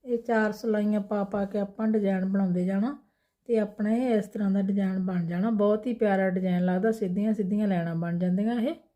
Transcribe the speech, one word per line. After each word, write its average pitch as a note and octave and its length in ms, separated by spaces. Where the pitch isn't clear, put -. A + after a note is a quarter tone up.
ਤੇ A#3 40
ਚਾਰ A3 340
ਸਲਾਈਆਂ G#3+ 480
ਪਾ G3+ 240
ਪਾ G3+ 200
ਕੇ G3 140
ਆਪਾਂ G3+ 300
ਡਿਜ਼ਾਈਨ G3 360
ਬਣਾਉਂਦੇ F#3+ 400
ਜਾਣਾ G3 320
ਤੇ A#3 100
ਆਪਣਾ G#3 320
ਇਹ B3 200
ਇਸ G#3+ 160
ਤਰ੍ਹਾਂ G#3 240
ਦਾ G3 120
ਡਿਜ਼ਾਈਨ F#3+ 440
ਬਣ F3+ 200
ਜਾਣਾ। F3 260
ਬਹੁਤ G#3 340
ਹੀ B3 80
ਪਿਆਰਾ G3 360
ਡਿਜ਼ਾਈਨ F3+ 340
ਲੱਗਦਾ, F#3 280
ਸਿੱਧੀਆਂ G#3 420
ਸਿੱਧੀਆਂ G#3 340
ਲਾਈਨਾਂ E3+ 260
ਬਣ E3+ 240
ਜਾਂਦੀਆਂ F#3 420
ਇਹ। C#4 140